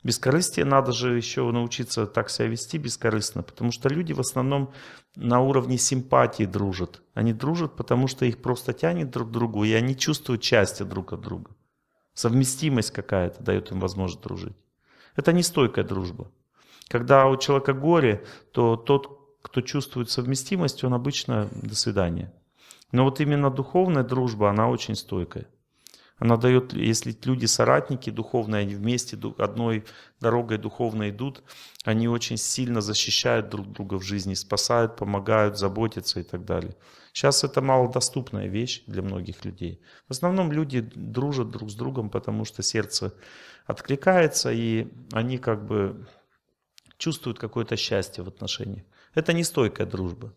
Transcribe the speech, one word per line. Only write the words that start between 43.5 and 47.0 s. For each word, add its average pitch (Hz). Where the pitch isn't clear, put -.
откликается, 143
и 113
они 123
как 107
бы 104
чувствуют 143